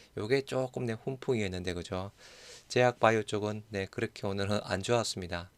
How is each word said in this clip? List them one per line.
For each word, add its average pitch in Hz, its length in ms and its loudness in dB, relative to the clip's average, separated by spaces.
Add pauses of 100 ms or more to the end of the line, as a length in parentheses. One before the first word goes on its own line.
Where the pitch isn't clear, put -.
(160)
요게 123 300 0
조금, 131 400 -2
네, 113 80 -2
훈풍이었는데, 98 800 -2
그죠? 92 380 -6 (560)
제약 123 300 4
바이오 110 260 6
쪽은, 107 440 -2
네, 98 220 -4
그렇게 - 360 -4
오늘은 101 360 0
안 98 200 -2
좋았습니다. 92 760 -2